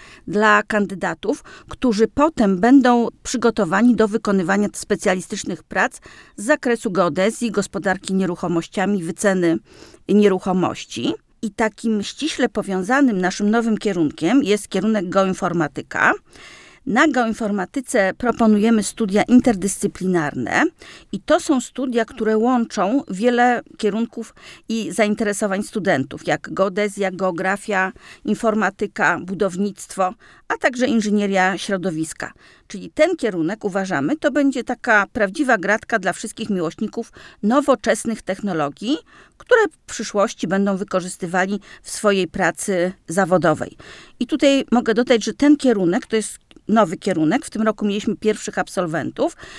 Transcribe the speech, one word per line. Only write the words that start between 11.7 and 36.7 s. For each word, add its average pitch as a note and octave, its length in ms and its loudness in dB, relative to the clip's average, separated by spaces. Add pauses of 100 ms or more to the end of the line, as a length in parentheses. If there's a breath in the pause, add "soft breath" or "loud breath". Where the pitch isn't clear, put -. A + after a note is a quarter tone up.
ściśle C4 460 -4
powiązanym G3+ 720 0
naszym G3 300 0
nowym A3+ 260 2
kierunkiem F3+ 640 0
jest G3+ 260 0
kierunek G3+ 400 -2
geoinformatyka. F3+ 1040 0 (720 loud breath)
Na B3+ 220 2
geoinformatyce A3 1080 -2
proponujemy A3 640 2
studia G3+ 400 -2
interdyscyplinarne F3+ 1400 2 (480 loud breath)
i G3 80 -6
to D#4 200 2
są C4 220 0
studia, A#3+ 440 -4
które A3 320 -2
łączą A#3 720 0
wiele A#3+ 520 2 (160)
kierunków A3 580 -4 (340 loud breath)
i A3 220 -4
zainteresowań G#3 720 -2
studentów, E3 640 -2
jak D#3 260 -4
geodezja, G3 580 -2
geografia, F#3+ 800 -2 (340 loud breath)
informatyka, G#3 920 0
budownictwo, F#3+ 920 -4 (340 soft breath)
a A4 100 -4
także B3 300 0
inżynieria G3 680 0
środowiska. E3 760 -6 (340 soft breath)
Czyli F#3 260 -14
ten E4 220 2
kierunek, F#3+ 500 -2
uważamy, F#3+ 520 -2
to D4+ 140 0
będzie C4+ 320 0
taka G#3+ 500 0
prawdziwa A3+ 440 0
gratka G#3 420 -2
dla F#3 140 -2
wszystkich A3 360 -8
miłośników G3+ 640 -4 (320 loud breath)